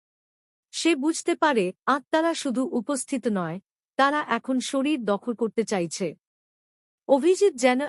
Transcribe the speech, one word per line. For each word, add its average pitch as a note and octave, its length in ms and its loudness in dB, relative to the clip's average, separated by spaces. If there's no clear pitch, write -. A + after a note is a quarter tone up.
সে E4 260 0
বুঝতে D#4+ 380 -2
পারে, A#3+ 380 0
আত্মারা D#4+ 480 0
শুধু C4 300 -2
উপস্থিত C4 580 -4
নয়, F3 280 -4
তারা C#4+ 260 2
এখন B3+ 380 -2
শরীর C4+ 440 -2
দখল G3+ 300 -2
করতে A3 300 -2
চাইছে। F3+ 500 -4
অভিজিৎ E4+ 460 4
যেন B3 240 2